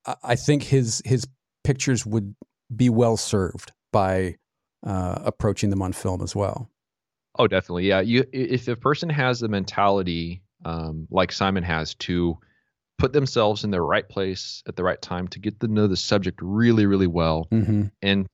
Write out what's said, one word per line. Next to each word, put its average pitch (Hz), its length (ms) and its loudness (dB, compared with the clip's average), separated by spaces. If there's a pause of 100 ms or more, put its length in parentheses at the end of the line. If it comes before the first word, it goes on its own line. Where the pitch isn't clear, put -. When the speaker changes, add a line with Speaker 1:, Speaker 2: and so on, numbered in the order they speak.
Speaker 1:
I, - 160 -6
I 123 120 2
think 139 280 2
his, 123 420 0
his 123 220 0 (360)
pictures 131 420 0
would 104 300 -2 (400)
be 123 140 4
well 113 280 4
served - 540 -2 (220)
by, 95 440 2 (460)
uh, 92 400 -4
approaching 107 460 0
them 95 140 0
on 92 100 -4
film 92 300 -4
as 92 120 -8
well. 101 320 -4 (680)
Speaker 2:
Oh, 123 80 4
definitely. 92 420 0
Yeah. 98 140 4
You, 117 200 2
i-, 131 100 0
if 131 360 -4
a 123 80 -2
person 151 340 -2
has 127 300 0
the 120 80 -4
mentality, 92 960 0 (240)
um, 80 460 -6
like 90 200 2
Simon 95 320 0
has, 80 320 -4
to 87 440 -2 (580)
put 127 160 0
themselves 120 500 0
in 104 80 -4
the 90 100 0
right 87 260 0
place - 600 -6
at - 80 -12
the 90 80 -6
right 90 180 -2
time 90 260 -6
to - 120 -14
get 104 200 -6
to 117 80 -2
know 107 200 2
the 95 100 2
subject 95 440 -2
really, 107 440 4
really 98 220 4
well. 82 440 0
Speaker 1:
Mm-hmm. 107 340 2 (160)
Speaker 2:
And 98 320 2